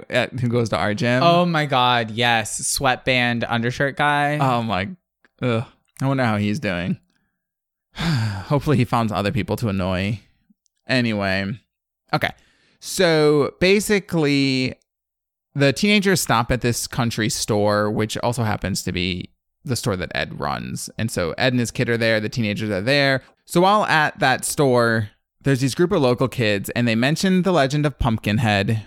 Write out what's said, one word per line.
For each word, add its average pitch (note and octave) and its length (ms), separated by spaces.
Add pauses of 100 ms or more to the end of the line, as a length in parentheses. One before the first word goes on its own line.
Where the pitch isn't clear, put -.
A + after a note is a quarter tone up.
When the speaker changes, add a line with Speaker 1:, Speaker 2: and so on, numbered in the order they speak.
Speaker 1:
at, - 320
who C3 80
goes A2+ 220
to G2 80
our G2+ 160
gym? B2 280
Speaker 2:
Oh E3+ 220
my D#3+ 220
God. B2 440
Yes. A2+ 560
Sweatband B2 800
undershirt B2 540
guy. D3 400
Speaker 1:
Oh B2+ 240
my. G2+ 260 (540)
Ugh. A#2 200 (380)
I C3+ 60
wonder C3+ 180
how G#2+ 140
he's G#2 200
doing. F#2 400 (500)
<sighs> - 460
Hopefully C3+ 840
he B2 80
finds A#2 260
other G2+ 180
people G#2 260
to A2+ 120
annoy. F#2+ 520 (640)
Anyway. G2+ 760 (540)
Okay. - 160 (500)
So D3+ 800
basically, D#3 1160 (800)
the C#3 200
teenagers G3+ 480
stop A#2+ 280
at B2+ 120
this A#2+ 240
country A2+ 420
store, G#2 640
which A2 260
also A#2+ 260
happens G#2 420
to F2+ 80
be F2+ 360 (380)
the B2+ 100
store G#2+ 200
that F2 180
Ed D#2 260
runs. C2 560
And A2 140
so F2 260
Ed B2+ 160
and B2 80
his A2+ 100
kid A#2+ 200
are A#2 80
there. A2+ 220
The G#2+ 100
teenagers G#2+ 400
are F#2+ 100
there. C3+ 420 (220)
So - 160
while G3 240
at D3+ 360
that B2+ 260
store, A#2 640 (360)
there's C3+ 140
these C3 160
group F3 160
of F3 100
local B2 240
kids, G#2 440
and A#2+ 180
they A2+ 80
mention E3 460
the F#3 100
legend D3 340
of C#3+ 140
Pumpkinhead, G#2+ 880